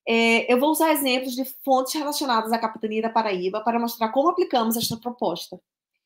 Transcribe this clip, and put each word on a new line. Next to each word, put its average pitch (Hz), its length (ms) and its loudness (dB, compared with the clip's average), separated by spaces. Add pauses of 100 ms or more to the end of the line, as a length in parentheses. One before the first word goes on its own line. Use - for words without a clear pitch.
é, 226 440 4
eu 247 80 6
vou 294 120 4
usar 320 200 4
exemplos 262 440 0
de 262 100 -4 (180)
fontes 262 300 2
relacionadas 277 580 -2
à 233 60 0
capitania 220 460 -4
da 226 60 -2
Paraíba 208 520 -2
para 233 180 0
mostrar 233 300 -2
como 277 200 2
aplicamos 269 460 0
esta 233 220 -4
proposta. 190 640 -6 (440)